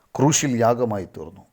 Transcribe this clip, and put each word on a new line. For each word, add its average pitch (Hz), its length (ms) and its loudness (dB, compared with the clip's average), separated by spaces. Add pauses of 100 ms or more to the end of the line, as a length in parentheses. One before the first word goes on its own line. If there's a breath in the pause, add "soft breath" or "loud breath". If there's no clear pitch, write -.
(160)
ക്രൂശിൽ 135 420 2
യാഗമായി 113 480 0
തീർന്നു. 87 360 -16 (120)